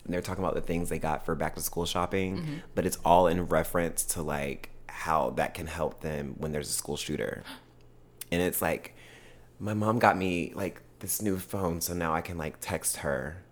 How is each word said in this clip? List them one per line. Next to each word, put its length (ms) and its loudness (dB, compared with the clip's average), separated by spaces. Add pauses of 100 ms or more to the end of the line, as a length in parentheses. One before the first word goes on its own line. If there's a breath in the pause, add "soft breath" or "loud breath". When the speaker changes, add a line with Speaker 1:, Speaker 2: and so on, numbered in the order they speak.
Speaker 1:
they're 160 -2
talking 220 -4
about 120 2
the 60 0
things 280 0
they 100 -2
got 260 -2
for 100 0
back 200 -2
to 60 -8
school 240 -2
shopping, 540 0
Speaker 2:
Mm-hmm. 140 -4 (220 loud breath)
Speaker 1:
but 100 2
it's 200 0
all 220 10
in 200 2
reference 600 2
to, 140 -2
like, 500 -4 (160)
how 440 2
that 220 0
can 140 -8
help 340 -2
them 360 -4
when 140 -4
there's 180 -4
a 40 -2
school 240 -4
shooter. 460 -4 (840 loud breath)
And 120 2
it's 200 2
like, 320 0 (640 loud breath)
"My 140 -2
mom 260 2
got 180 8
me, 360 0
like, 280 -6 (180)
this 220 -4
new 180 2
phone, 400 -2
so 140 -2
now 200 2
I 60 2
can, 180 -6
like, 220 -4
text 380 -2
her 400 -2 (140)